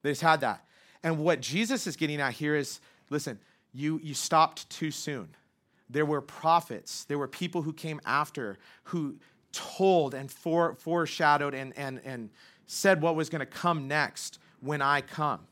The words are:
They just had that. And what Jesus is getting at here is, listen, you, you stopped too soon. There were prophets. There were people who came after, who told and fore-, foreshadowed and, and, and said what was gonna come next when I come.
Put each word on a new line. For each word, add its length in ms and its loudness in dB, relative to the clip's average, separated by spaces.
They 80 0
just 120 -2
had 180 6
that. 260 -2
And 140 0
what 220 2
Jesus 460 -2
is 100 -6
getting 240 -2
at 140 0
here 200 0
is, 260 -2
listen, 300 -4
you, 300 -4
you 120 -8
stopped 560 2
too 200 -4
soon. 440 -8
There 180 2
were 140 0
prophets. 840 -2
There 140 -4
were 100 -4
people 340 -4
who 100 -4
came 320 -8
after, 540 -2
who 340 -4
told 640 2
and 160 -8
fore-, 440 0
foreshadowed 800 2
and, 220 -10
and, 280 -8
and 260 -10
said 360 4
what 140 4
was 140 0
gonna 160 -4
come 420 -2
next 500 -2
when 220 -2
I 180 4
come. 520 -4